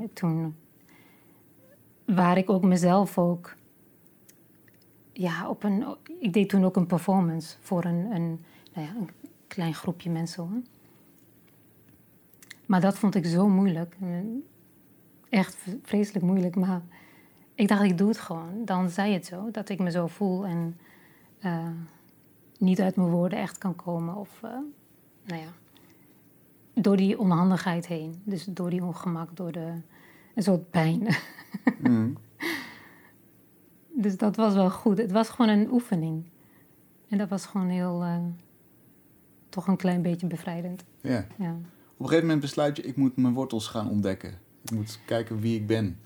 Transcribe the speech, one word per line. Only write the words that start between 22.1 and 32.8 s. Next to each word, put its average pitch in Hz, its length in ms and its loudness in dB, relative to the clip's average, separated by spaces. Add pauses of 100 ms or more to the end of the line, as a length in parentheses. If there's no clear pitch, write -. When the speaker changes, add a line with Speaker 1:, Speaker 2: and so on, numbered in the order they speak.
Speaker 1:
niet 185 240 4
uit 185 140 0
mijn 180 140 4
woorden 175 300 2
echt - 180 -6
kan 180 180 -4
komen. 170 400 -6
Of, 202 280 -14
eh, 220 60 -10 (760)
nou 165 160 -8
ja, 160 60 -16 (1300)
door 196 160 4
die 190 220 2
onhandigheid 175 680 2
heen. 165 360 -8
Dus 196 200 -6
door 175 260 -6
die 175 140 -2
ongemak, 165 520 -6
door 175 160 -8
de, 165 220 -8 (600)
een 208 80 0
soort 180 260 2
pijn. 170 380 2
<laughs> 185 60 4 (640)
Speaker 2:
Mm. 120 380 2 (1700)